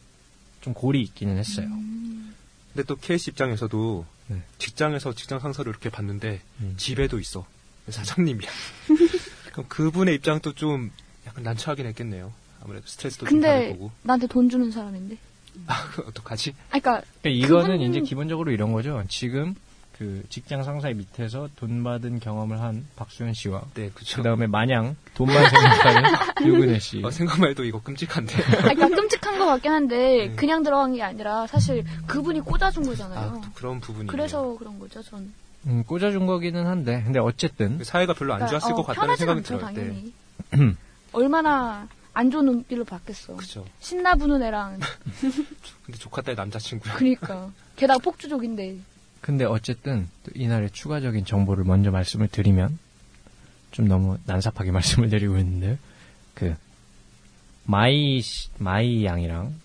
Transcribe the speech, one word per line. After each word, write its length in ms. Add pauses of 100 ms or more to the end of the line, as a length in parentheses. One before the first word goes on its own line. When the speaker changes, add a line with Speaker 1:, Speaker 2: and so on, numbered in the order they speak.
(600)
Speaker 1:
좀 120
골이 280
있기는 360
했어요. 300
Speaker 2:
음. 640 (400)
Speaker 3:
근데 140
또 80
K 220
씨 120
입장에서도 760 (220)
Speaker 1:
네. 140 (160)
Speaker 3:
직장에서 560
직장 260
상사를 300
이렇게 200
봤는데 520 (200)
Speaker 1:
음. 160
Speaker 3:
집에도 420
있어. 260 (420)
사장님이야. 640 (480)
Speaker 2:
<laughs> 540
Speaker 3:
그럼 160
그분의 480
입장도 380
좀 380 (360)
약간 160
난처하긴 440
했겠네요. 440 (320)
아무래도 240
스트레스도 400
좀 80
Speaker 2:
근데 180
Speaker 3:
받을 200
거고. 180 (120)
Speaker 2:
나한테 240
돈 220
주는 220
사람인데. 460 (500)
Speaker 3:
아, 240
그 160
어떡하지? 440 (200)
Speaker 2:
아, 80
그러니까 220 (200)
Speaker 1:
그러니까 240
이거는 320
Speaker 2:
그분 120
Speaker 1:
이제 120
기본적으로 500
이런 200
거죠. 380
지금 460 (420)
그 320
직장 340
상사의 300
밑에서 640
돈 260
받은 380
경험을 400
한 240 (100)
박수현 380
씨와 300 (100)
Speaker 3:
네, 200
그쵸. 240
Speaker 1:
그다음에 300
마냥 480 (200)
돈만 200 (140)
생각하는 600 (180)
<laughs> 180
유근혜 320
씨. 240
Speaker 3:
어, 80
생각만 380
해도 160
이거 160
끔찍한데. 540
Speaker 2:
아, 220 (160)
그러니까 160
끔찍한 500
것 80
같긴 260
한데 560
Speaker 3:
네. 60
Speaker 2:
그냥 280
들어간 300
게 80
아니라 460
사실 360 (220)
그분이 360
꽂아준 440
거잖아요. 340
Speaker 3:
아, 240
또 100
그런 280
부분이네요. 300
Speaker 2:
그래서 460
그런 220
거죠, 220
전. 320 (340)
Speaker 1:
음, 160
꽂아준 420
거기는 400
한데, 380
근데 160
어쨌든 600
Speaker 3:
그 40
사회가 300
별로 200
안 60
Speaker 2:
그러니까, 200
Speaker 3:
좋았을 120
Speaker 2:
어, 60
Speaker 3:
것 60
같다는 340
Speaker 2:
편하진 80
Speaker 3:
생각이 140
Speaker 2:
않죠, 180
Speaker 3:
들어요. 160
네. 380 (400)
Speaker 2:
당연히. 240 (200)
<clears throat> 160
얼마나 720 (280)
안 180
좋은 140
눈길로 400
봤겠어. 500
Speaker 3:
그쵸. 300 (160)
Speaker 2:
신나 340
부는 260
애랑. 380
Speaker 3:
<laughs> 400 (640)
근데 140
조카 220
딸 140
남자친구야. 600
Speaker 2:
그러니까. 560 (240)
게다가 240
폭주족인데. 800 (420)
Speaker 1:
근데 240
어쨌든 640 (160)
또 100
이날의 380
추가적인 540
정보를 400
먼저 260
말씀을 380
드리면 500 (920)
좀 180
너무 360
난삽하게 460
<laughs> 0
말씀을 380
드리고 300
있는데 380 (580)
그 200 (1120)
마이 560
씨, 260 (100)
마이 460
양이랑 500 (120)